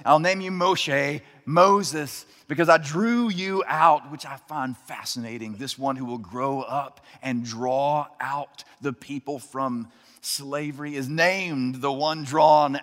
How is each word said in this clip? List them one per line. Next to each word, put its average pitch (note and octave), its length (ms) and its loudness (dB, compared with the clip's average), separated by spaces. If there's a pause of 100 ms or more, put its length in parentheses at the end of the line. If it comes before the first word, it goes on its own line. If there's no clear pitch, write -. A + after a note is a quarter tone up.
"I'll D3 140 8
name F#3 200 2
you F#3 120 -4
Moshe, D3+ 720 0 (240)
Moses, D#3+ 800 2 (220)
because D#3 220 2
I E3 80 10
drew G#3+ 520 0
you F#3+ 380 -2
out," D3+ 440 4
which D3 140 -12
I C3+ 120 -14
find C3 400 -8
fascinating. A2+ 800 -10
This C3 200 -10
one C3+ 180 -2
who C3 100 -8
will A#2+ 140 -6
grow B2+ 420 -4
up C3 420 -6 (180)
and B2 220 -4
draw C3 640 -2 (120)
out C3+ 440 -8 (180)
the C#3 120 -4
people C#3+ 460 -10
from B2 520 -6 (340)
slavery D3 680 -6
is C3+ 140 -4
named D#3+ 680 0
the C3+ 160 -2
one D3+ 320 -2
drawn D3 600 4